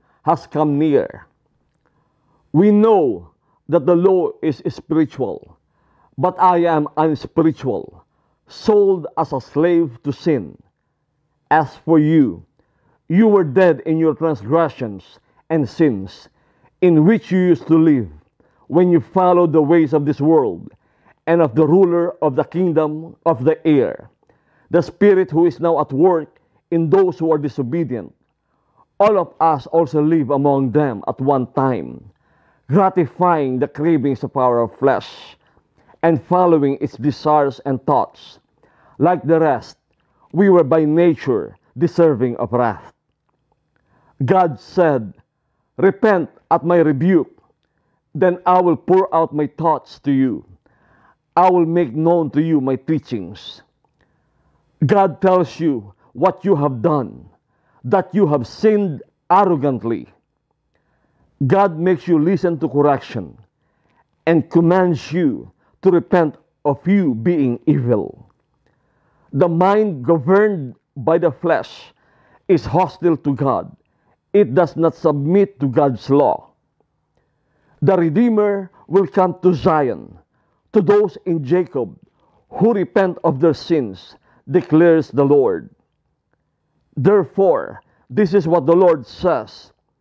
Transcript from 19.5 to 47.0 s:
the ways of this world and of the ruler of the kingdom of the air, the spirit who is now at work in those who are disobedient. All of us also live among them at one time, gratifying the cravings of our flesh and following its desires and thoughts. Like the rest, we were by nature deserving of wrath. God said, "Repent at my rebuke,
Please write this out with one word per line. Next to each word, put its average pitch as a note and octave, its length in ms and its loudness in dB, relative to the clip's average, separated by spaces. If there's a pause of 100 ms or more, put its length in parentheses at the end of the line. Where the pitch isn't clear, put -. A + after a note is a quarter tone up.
the D#3 100 2
ways D#3 280 2
of D3 140 0
this C#3+ 160 -4
world C3 480 0 (560)
and E3+ 160 2
of B2+ 140 -2
the D#3 100 2
ruler E3+ 460 2 (120)
of C#3+ 120 -2
the D3 80 -2
kingdom D#3+ 720 -4 (100)
of C#3+ 180 -2
the D#3 220 0
air, C#3 460 0 (580)
the F3 140 0
spirit F#3+ 480 2
who E3 160 2
is - 120 -4
now E3 200 -2
at D3 120 -4
work D#3+ 480 0 (320)
in E3 180 -2
those F#3 300 2
who D#3+ 120 -2
are D#3 60 2
disobedient. C3+ 760 -6 (880)
All G#3 180 4
of F3 220 -4
us D#3 280 0
also D#3 340 0
live D3+ 280 0
among C#3 420 0
them C3+ 360 -2
at - 120 -8
one C3+ 340 -2
time, F#2+ 460 -4 (680)
gratifying E3+ 880 0
the C3+ 80 -2
cravings C#3+ 560 -2
of - 140 -10
our A#2+ 300 0
flesh - 680 -4 (680)
and D#3+ 200 0
following D#3+ 560 0
its - 180 -10
desires C#3+ 680 -2
and C3 200 -6
thoughts. - 540 -4 (580)
Like E3 260 0
the D#3 160 0
rest, C#3+ 380 -2 (540)
we G3 180 2
were F3 140 6
by D#3 220 0
nature D3+ 720 -2 (200)
deserving C3 600 0
of - 160 -6
wrath. A#2 400 -4 (1300)
God E3+ 360 0
said, C#3 540 -2 (640)
"Repent F#3+ 520 0 (200)
at - 140 0
my F3 140 2
rebuke, D#3 540 2 (840)